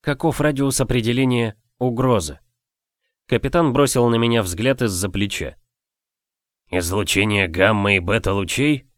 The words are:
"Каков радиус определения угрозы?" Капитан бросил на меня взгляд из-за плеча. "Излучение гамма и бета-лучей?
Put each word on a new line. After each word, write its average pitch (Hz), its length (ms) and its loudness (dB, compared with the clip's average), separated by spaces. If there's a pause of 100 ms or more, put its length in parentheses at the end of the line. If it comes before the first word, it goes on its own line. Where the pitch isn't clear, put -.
"Каков 143 400 -2
радиус 139 400 0
определения 120 760 0 (220)
угрозы?" 120 640 0 (840)
Капитан 139 460 0
бросил 127 360 2
на 117 80 2
меня 117 260 2
взгляд 110 400 -2
из-за 98 260 -2
плеча. 98 480 -6 (1120)
"Излучение 98 760 0
гамма 101 480 2
и 95 60 2
бета-лучей? 101 960 -2